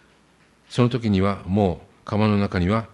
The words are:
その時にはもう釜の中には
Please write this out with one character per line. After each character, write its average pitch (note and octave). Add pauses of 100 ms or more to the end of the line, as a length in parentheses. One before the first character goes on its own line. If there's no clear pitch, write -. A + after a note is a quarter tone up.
(680)
そ -
の A#2+
時 A#2
に F#2+
は G2
も F#2
う -
釜 G#2+
の G#2
中 G2+
に F2
は A2